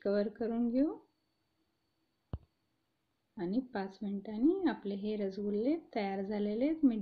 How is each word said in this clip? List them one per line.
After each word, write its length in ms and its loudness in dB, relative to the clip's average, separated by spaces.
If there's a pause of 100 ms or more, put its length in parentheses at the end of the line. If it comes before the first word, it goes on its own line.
कव्हर 280 2
करून 400 -2
घेऊ 260 2 (2500)
आणि 220 -2 (140)
पाच 280 -6
मिनिटांनी 680 0
आपले 260 -2
हे 220 -2
रसगुल्ले 580 0 (200)
तयार 260 -2
झालेले 440 0
आहेत. 200 2
मी 160 4